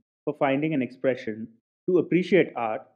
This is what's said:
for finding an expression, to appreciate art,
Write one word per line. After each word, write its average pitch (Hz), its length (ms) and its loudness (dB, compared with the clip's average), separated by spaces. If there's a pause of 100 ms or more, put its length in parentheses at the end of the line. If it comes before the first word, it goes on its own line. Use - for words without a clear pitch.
(260)
for 147 120 -4
finding 147 360 0
an 139 80 0
expression, 117 680 -4 (400)
to 180 120 4
appreciate 170 560 2
art, 117 260 -4 (140)